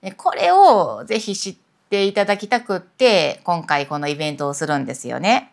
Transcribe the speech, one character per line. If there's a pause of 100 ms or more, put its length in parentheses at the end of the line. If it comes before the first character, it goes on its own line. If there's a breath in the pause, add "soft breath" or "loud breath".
で、
こ
れ
を
ぜ
ひ
知
っ (340)
て
い
た
だ
き
た
く
っ
て、
今
回
こ
の
イ
ベ
ン
ト
を
す
る
ん
で
す
よ
ね。